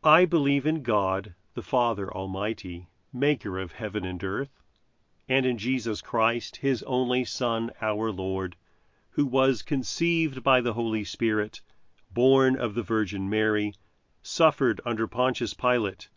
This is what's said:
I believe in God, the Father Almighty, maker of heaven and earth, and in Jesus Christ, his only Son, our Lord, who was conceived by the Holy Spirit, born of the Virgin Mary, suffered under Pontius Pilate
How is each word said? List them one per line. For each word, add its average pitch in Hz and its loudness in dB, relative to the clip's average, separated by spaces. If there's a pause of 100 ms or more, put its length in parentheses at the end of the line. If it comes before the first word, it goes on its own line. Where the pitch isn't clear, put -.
I 170 6
believe 143 2
in 156 0
God, 98 0 (180)
the 113 -6
Father 117 0
Almighty, 95 -6 (240)
maker 127 0
of 90 -6
heaven 101 -6
and 90 -6
earth, 110 -6 (680)
and 131 2
in 123 0
Jesus 113 -2
Christ, 117 -2
his 135 0
only 127 0
Son, 117 -2 (100)
our 110 -2
Lord, 95 -4 (540)
who 147 2
was 131 2
conceived 151 -2
by 127 4
the 117 0
Holy 110 -2
Spirit, 107 -2 (520)
born 131 4
of 113 -4
the 113 -2
Virgin 101 -2
Mary, 107 0 (440)
suffered 139 2
under 113 -2
Pontius 123 -2
Pilate 117 -2